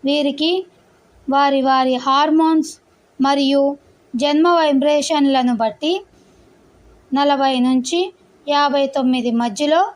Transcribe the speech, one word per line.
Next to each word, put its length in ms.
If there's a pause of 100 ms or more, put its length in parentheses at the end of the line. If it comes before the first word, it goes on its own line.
వీరికి 600 (640)
వారి 320
వారి 320
హార్మోన్స్ 840 (420)
మరియు 560 (400)
జన్మ 320
వైబ్రేషన్లను 1040
బట్టి 500 (1080)
నలభై 440
నుంచి 560 (340)
యాభై 380
తొమ్మిది 440
మధ్యలో 640